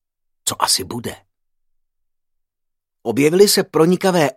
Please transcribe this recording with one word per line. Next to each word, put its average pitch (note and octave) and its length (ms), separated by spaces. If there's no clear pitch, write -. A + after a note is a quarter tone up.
Co - 160
asi - 220
bude? - 420
Objevily D3+ 460
se G3 160
pronikavé F3 720